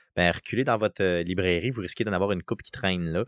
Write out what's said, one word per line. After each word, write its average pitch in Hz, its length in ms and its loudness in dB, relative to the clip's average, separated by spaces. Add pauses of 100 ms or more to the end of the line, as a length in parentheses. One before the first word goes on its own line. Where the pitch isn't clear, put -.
(160)
ben, 87 160 4
reculez - 320 -2
dans 123 140 2
votre, 104 240 0
euh, 87 200 2
librairie, 90 480 0
vous 120 120 -6
risquez 90 220 -4
d'en 107 80 -4
avoir 98 200 2
une 92 100 -4
coupe - 200 -6
qui - 80 -20
traîne 92 340 -2
là. 85 240 0